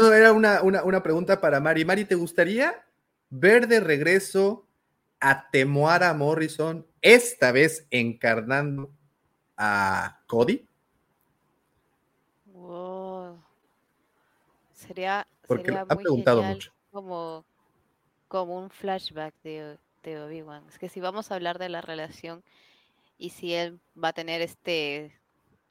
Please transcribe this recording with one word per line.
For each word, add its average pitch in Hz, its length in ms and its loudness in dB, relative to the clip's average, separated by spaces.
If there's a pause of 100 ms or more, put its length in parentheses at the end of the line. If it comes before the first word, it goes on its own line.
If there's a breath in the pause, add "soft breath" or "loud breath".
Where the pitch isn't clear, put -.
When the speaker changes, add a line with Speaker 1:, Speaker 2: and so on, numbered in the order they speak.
Speaker 1:
no, 226 120 8
era 220 200 10
una, 208 300 4
una, 190 220 2
una 185 180 0
pregunta 175 380 0
para 147 180 2
Mari. 160 260 0
Mari, 196 200 -2
¿te 196 100 -2
gustaría 180 720 -2 (440)
ver 202 380 4
de 220 140 4
regreso 190 880 0 (500)
a 135 320 0
Temuera 147 640 2
Morrison, 156 720 -4 (160)
esta 226 480 6
vez 151 400 2
encarnando 123 1000 -2 (640)
a 98 720 -2
Cody? 120 400 -2 (1800)
Speaker 2:
Wow. 180 960 -14 (1300)
Sería, 190 540 -8 (200)
Speaker 1:
Porque 180 200 -4
Speaker 2:
sería 190 160 -4
Speaker 1:
han 185 60 -14
Speaker 2:
muy 185 160 -4
Speaker 1:
preguntado 127 360 2
Speaker 2:
genial 95 160 -4
Speaker 1:
mucho. - 160 -18 (180)
Speaker 2:
como, 170 540 -14 (840)
como 180 300 -6
un 190 120 -16
flashback 160 720 -10
de, 156 360 -16 (240)
de 156 180 -14
Obi-Wan. 151 480 -18
Es - 100 -20
que 180 100 -14
si 185 120 -16
vamos 190 300 -8
a 196 60 -8
hablar 175 220 -6
de 180 100 -10
la 170 120 -10
relación 165 640 -14 (720)
y 175 140 -14
si 170 240 -10
él 170 260 -6 (220)
va 160 60 -2
a 165 40 -6
tener 165 300 -8
este 151 680 -8 (580)